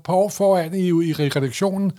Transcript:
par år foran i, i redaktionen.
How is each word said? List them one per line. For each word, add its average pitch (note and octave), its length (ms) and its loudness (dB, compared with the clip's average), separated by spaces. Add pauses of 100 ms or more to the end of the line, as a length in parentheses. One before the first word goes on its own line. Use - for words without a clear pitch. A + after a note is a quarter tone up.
par E3 100 -4
år F#3 160 2
foran F3+ 440 2
i, F#3 140 0
i E3 260 2
redaktionen. D3+ 840 -2